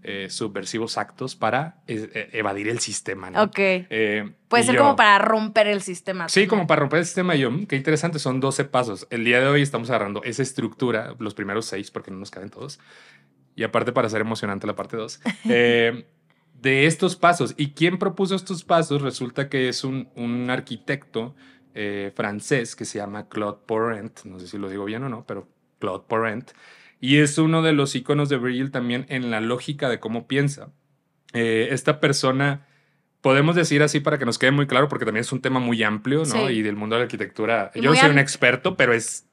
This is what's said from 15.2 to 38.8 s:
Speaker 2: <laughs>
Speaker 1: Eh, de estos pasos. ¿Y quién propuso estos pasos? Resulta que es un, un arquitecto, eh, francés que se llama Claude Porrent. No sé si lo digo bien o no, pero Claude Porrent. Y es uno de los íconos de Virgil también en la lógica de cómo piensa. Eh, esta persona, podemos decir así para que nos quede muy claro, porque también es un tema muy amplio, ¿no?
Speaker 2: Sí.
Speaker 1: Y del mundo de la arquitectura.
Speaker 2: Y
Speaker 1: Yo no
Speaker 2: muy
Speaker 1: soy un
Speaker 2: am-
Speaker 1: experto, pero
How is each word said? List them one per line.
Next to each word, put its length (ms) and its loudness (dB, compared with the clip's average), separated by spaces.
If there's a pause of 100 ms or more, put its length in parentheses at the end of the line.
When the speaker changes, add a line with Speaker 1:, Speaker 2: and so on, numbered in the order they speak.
Speaker 2:
<laughs> 240 -6
Speaker 1:
Eh, 580 2 (480)
de 320 2
estos 300 2
pasos. 400 4
¿Y 160 -2
quién 260 2
propuso 360 -2
estos 300 -8
pasos? 380 2
Resulta 460 -4
que 200 0
es 160 -4
un, 320 -4
un 340 -4
arquitecto, 840 -8 (400)
eh, 420 -6
francés 580 -4
que 100 -12
se 140 -10
llama 300 -10
Claude 380 -6
Porrent. 580 -4
No 160 -16
sé 80 -16
si 100 -12
lo 100 -6
digo 160 -8
bien 200 -8
o 40 -6
no, 180 -12
pero 220 -12 (300)
Claude 300 -6
Porrent. 420 -4 (500)
Y 180 4
es 200 4
uno 240 4
de 100 4
los 220 0
íconos 340 0
de 100 0
Virgil 340 -4
también 360 -4
en 220 -4
la 100 -2
lógica 480 -4
de 120 -2
cómo 260 -6
piensa. 460 -2 (600)
Eh, 380 2
esta 300 0
persona, 640 0 (540)
podemos 340 4
decir 300 4
así 160 2
para 180 0
que 60 -2
nos 140 -2
quede 120 4
muy 160 4
claro, 220 2
porque 160 -4
también 160 -2
es 100 -4
un 100 -4
tema 200 0
muy 240 0
amplio, 400 0
¿no? 240 0
Speaker 2:
Sí. 100 0
Speaker 1:
Y 40 0
del 120 -2
mundo 220 -2
de 40 2
la 40 2
arquitectura. 680 -4
Speaker 2:
Y 60 -10
Speaker 1:
Yo 60 -2
no 60 4
Speaker 2:
muy 80 6
Speaker 1:
soy 120 8
un 60 4
Speaker 2:
am- 60 6
Speaker 1:
experto, 540 2
pero 160 4